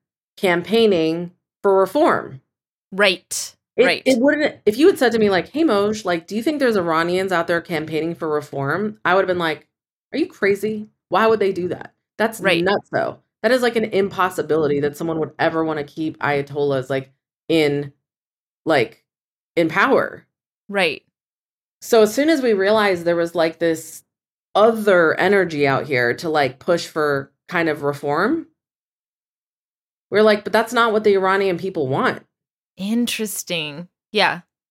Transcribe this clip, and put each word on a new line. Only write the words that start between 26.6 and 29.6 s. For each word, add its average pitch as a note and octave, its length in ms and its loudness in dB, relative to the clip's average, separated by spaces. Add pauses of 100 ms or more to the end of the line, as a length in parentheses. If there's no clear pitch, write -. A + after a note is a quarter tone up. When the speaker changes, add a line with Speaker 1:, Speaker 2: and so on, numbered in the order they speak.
Speaker 1:
for C#3+ 440 -4 (160)
kind E3 220 -2
of C#3+ 140 -4
reform, D#3 640 -2 (1600)